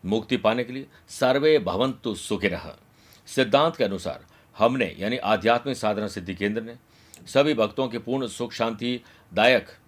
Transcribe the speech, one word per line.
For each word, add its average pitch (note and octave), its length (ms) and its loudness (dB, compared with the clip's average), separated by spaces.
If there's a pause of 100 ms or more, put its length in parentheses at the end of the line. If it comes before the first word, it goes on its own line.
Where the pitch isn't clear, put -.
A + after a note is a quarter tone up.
मुक्ति A#2 300 0
पाने A#2 280 2
के A#2 80 -10
लिए C3+ 140 -12 (220)
सर्वे C#3 500 4
भवन्तु A2 560 -2
सुखिनः F2+ 580 -4 (540)
सिद्धांत C3+ 500 2
के B2+ 80 0
अनुसार F#2 400 -6 (340)
हमने A#2 400 2
यानी G#2+ 180 -4
आध्यात्मिक A#2 600 0
साधना G#2+ 320 -2
सिद्धि F#2+ 260 -8
केंद्र G#2 280 -2
ने A#2 140 -14 (500)
सभी C#3+ 280 4
भक्तों A2 340 0
के A#2 100 -8
पूर्ण B2+ 280 -4
सुख A2+ 260 -8
शांतिदायक A#2 1120 0 (220)